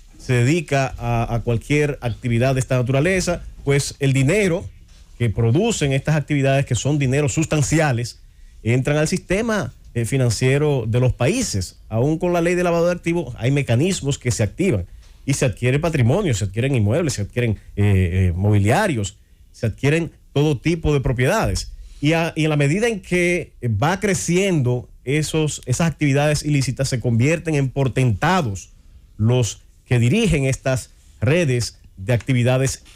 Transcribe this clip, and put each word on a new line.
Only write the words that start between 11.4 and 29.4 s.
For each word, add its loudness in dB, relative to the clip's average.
Aún 0
con -2
la 0
ley 2
de 0
lavado 2
de 2
activos -4
hay -2
mecanismos 0
que -4
se -2
activan, -2
y 0
se -2
adquiere 0
patrimonio, 0
se -4
adquieren -2
inmuebles, 0
se -6
adquieren, -2
eh, 2
eh, 0
mobiliarios, 0
se -6
adquieren 0
todo 2
tipo 0
de 2
propiedades. 0
Y 2
a-, 0
y -2
en 0
la 0
medida 2
en -4
que -2
va 0
creciendo 0
esos, -2
esas 0
actividades 0
ilícitas, -2
se -2
convierten 0
en 0
portentados 0
los 0